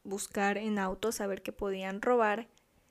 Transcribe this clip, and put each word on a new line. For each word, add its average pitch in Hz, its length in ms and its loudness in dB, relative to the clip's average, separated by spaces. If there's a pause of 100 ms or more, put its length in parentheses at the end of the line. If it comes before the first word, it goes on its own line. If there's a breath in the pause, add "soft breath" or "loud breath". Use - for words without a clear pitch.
buscar 202 560 0
en 214 180 0
autos 196 440 -2
a 202 60 -2
ver 196 140 -4
qué - 100 -6
podían 196 520 -4
robar, 226 440 4 (440 soft breath)